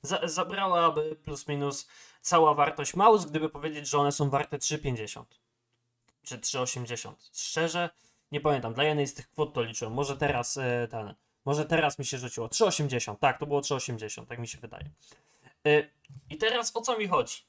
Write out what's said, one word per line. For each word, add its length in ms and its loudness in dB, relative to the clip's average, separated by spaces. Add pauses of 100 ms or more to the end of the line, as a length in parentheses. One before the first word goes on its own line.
za-, 260 -2
zabrałaby 880 2
plus 320 -8
minus 400 -2 (320)
cała 340 6
wartość 400 2
Mouse, 320 8
gdyby 220 -2
powiedzieć, 400 -6
że 100 2
one 140 4
są 180 0
warte 280 -2
trzy 200 -2
pięćdziesiąt. 640 -8 (800)
Czy 160 -12
trzy 220 -4
osiemdziesiąt. 720 -6
Szczerze, 580 -2 (420)
nie 80 -2
pamiętam, 340 0
dla 100 2
jednej 220 2
z 80 -8
tych 160 -16
kwot 240 -2
to 80 -2
liczyłem. 320 -6
Może 220 -2
teraz, 400 0
e, 340 0
ten, 240 -8 (300)
może 200 0
teraz 340 2
mi 60 -8
się 140 -6
rzuciło. 300 -8
Trzy 180 4
osiemdziesiąt, 540 -2
tak, 180 2
to 80 -4
było 140 0
trzy 140 -2
osiemdziesiąt, 540 -6
tak 100 -10
mi 100 -8
się 100 -14
wydaje. 320 -14 (760)
E, 240 6 (400)
i 80 -10
teraz 380 0
o 40 -2
co 180 0
mi 100 -2
chodzi? 280 0 (120)